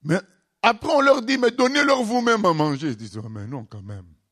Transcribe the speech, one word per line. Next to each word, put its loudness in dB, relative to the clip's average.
Mais -2
après, 2
on 4
leur 4
dit, « -2
Mais 4
donnez-leur 2
vous-même 0
à 2
manger. » -2
Ils -6
disent, « -14
Oh, -14
mais -12
non, -12
quand -18
même. » -16